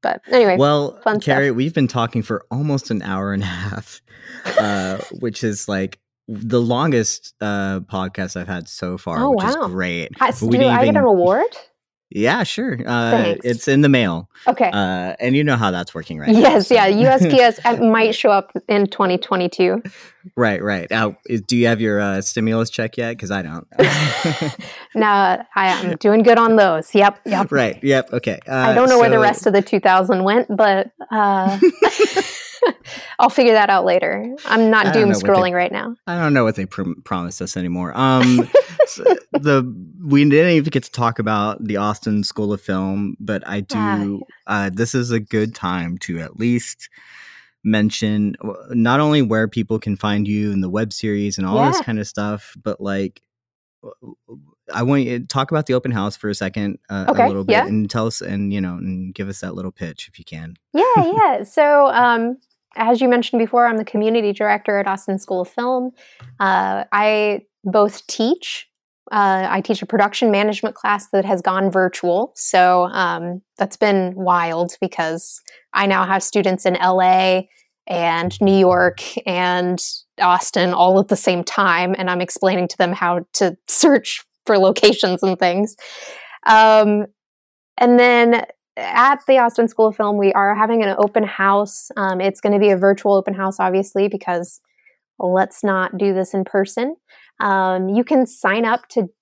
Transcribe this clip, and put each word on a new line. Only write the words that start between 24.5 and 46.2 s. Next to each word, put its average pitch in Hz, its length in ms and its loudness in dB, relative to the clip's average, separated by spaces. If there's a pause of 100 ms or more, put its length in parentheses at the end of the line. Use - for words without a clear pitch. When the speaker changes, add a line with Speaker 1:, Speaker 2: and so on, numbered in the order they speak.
Speaker 1:
No, 220 100 0 (500)
I 190 140 0
am 180 280 -2
doing 214 260 4
good 233 160 6
on 226 180 4
those. 170 380 2
Yep, 202 320 4
yep. 196 260 -2
Speaker 2:
Right, 127 320 0
yep, 131 260 2
okay. 120 380 -6
Speaker 1:
I 131 220 0
Speaker 2:
Uh, 214 40 2
Speaker 1:
don't 254 140 4
know 254 100 6
where 233 120 6
the 226 60 4
Speaker 2:
so 220 60 4
Speaker 1:
rest - 240 0
of 214 60 2
the 202 80 4
two 196 180 -2
thousand 185 460 2
went, 220 240 2
but, 202 420 0 (220)
uh, 196 520 0
<laughs> 359 40 6 (440)
Speaker 2:
<laughs> - 340 -6 (160)
Speaker 1:
<laughs> - 560 -6
I'll 262 120 4
figure 247 220 4
that 208 180 4
out 185 140 4
later. 185 400 0 (220)
I'm 220 240 4
not 214 160 4
Speaker 2:
I 196 40 2
don't - 20 -2
Speaker 1:
doom 214 180 4
Speaker 2:
know 196 60 2
what 190 80 -4
they, 202 40 0
Speaker 1:
scrolling 185 240 4
right 180 200 -2
now. - 220 -8 (120)
Speaker 2:
I 175 140 -4
don't 156 120 2
know 131 120 4
what 110 120 0
they 95 100 -6
prom-, 92 380 -8
promised 87 380 -8
us - 140 -10
anymore. 90 400 -6
Um, 127 520 2 (200)
Speaker 1:
<laughs> 185 180 2
Speaker 2:
so - 180 -12 (280)
the, 143 300 2 (420)
we 143 200 4
didn't 156 280 4
even 156 180 2
get 131 140 -2
to - 60 -18
talk 117 280 -2
about 107 460 -2
the 104 120 -4
Austin 104 480 -2
School 104 280 -4
of 101 80 -6
Film, 98 600 -4
but 104 260 -6
I 101 180 -6 (100)
Speaker 1:
Ah, 104 240 -2
Speaker 2:
do, 101 220 -6
Speaker 1:
yes. - 80 -18 (180)
Speaker 2:
uh, 101 260 -4
this 113 220 -4
is 123 160 -2
a 113 100 0
good 110 340 -4
time 90 440 -6
to 85 220 -8